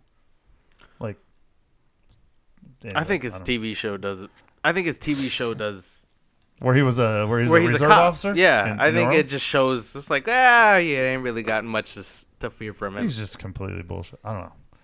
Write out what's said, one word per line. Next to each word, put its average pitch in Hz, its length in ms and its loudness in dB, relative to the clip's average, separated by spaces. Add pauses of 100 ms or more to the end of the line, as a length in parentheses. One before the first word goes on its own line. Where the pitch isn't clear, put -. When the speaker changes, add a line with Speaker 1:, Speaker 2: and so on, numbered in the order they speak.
(1000)
Speaker 1:
Like, 104 180 -8 (1700)
Speaker 2:
I 113 40 -16
Speaker 1:
anyway, 139 160 -4
Speaker 2:
think 165 200 -4
his 110 100 -8
Speaker 1:
I 92 40 -10
don't 92 80 -14
Speaker 2:
T 123 120 -2
V 110 160 -8
show 101 220 -6
does 98 240 -8
it. 101 100 -16 (340)
I 156 80 2
think 180 140 -4
his 147 120 -6
T 147 160 -4
V 139 140 -4
show 117 260 -6
does 104 420 -10 (640)
Speaker 1:
Where 127 140 2
he 143 80 6
was 127 160 2
a, 110 280 0
where 117 140 0
he 120 40 2
was 123 80 2
Speaker 2:
where 165 80 6
Speaker 1:
a - 20 4
Speaker 2:
he's 175 80 2
a - 40 2
Speaker 1:
reserve 147 140 4
Speaker 2:
cop. 208 100 10
Speaker 1:
officer? 175 360 2
Speaker 2:
Yeah, 123 380 4
Speaker 1:
In 104 80 -4
Speaker 2:
I 127 60 4
think 160 80 2
Speaker 1:
New 170 60 2
Speaker 2:
it 120 60 2
Speaker 1:
Orleans? 143 240 2
Speaker 2:
just 139 140 -4
shows 131 520 0
it's 143 140 -10
like, 139 180 -2
ah, 240 480 6
yeah, 139 360 0
ain't 131 100 -4
really 117 200 -4
gotten 110 260 -2
much 110 260 -4
to, 104 60 -16
s-, - 260 -18 (140)
to 117 100 -6
fear 107 220 -12
from 101 240 -8
him. - 80 -6
Speaker 1:
He's 151 120 -4
just 107 220 -10
completely 95 440 -10
bullshit. 87 420 -14
I 107 80 -10
don't 95 100 -10
know. - 100 -18 (320)